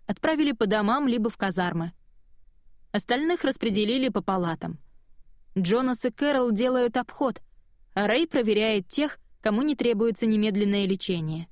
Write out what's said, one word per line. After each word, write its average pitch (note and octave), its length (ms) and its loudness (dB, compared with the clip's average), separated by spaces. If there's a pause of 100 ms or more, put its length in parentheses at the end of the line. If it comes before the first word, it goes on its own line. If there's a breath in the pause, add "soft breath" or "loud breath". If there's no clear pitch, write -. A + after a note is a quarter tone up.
отправили D4 440 0
по A3+ 140 0
домам G#3+ 420 2
либо A#3 220 0
в - 80 -12
казармы. F3 560 -2 (1000)
Остальных D4 520 0
распределили A#3 680 0
по G#3 120 -4
палатам. E3+ 580 -4 (800)
Джонас A3+ 480 0
и B3 60 -2
Кэрол C4+ 400 0
делают B3 460 0
обход, B3 440 -2 (520)
а G3+ 140 0
Рэй C4+ 200 2
проверяет G#3+ 600 0
тех, - 320 -4 (220)
кому G#3+ 200 2
не D4 140 0
требуется A#3 500 0
немедленное G#3 640 2
лечение. E3 640 -4